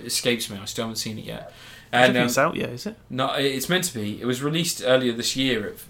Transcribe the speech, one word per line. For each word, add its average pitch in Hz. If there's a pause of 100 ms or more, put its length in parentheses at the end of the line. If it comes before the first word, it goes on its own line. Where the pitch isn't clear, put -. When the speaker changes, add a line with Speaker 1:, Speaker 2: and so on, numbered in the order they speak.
Speaker 1:
escapes 120
me. 101
I 98
still 113
haven't 113
seen 110
it -
yet. 110 (400)
Speaker 2:
I 120
don't 123
Speaker 1:
And, 127
Speaker 2:
think 123
Speaker 1:
um, 120
Speaker 2:
it's 123
out 151
yet, -
is 123
it? 220 (140)
Speaker 1:
No, 127
it's 135
meant 180
to -
be. 104
It 110
was 127
released 160
earlier 127
this 113
year 123 (160)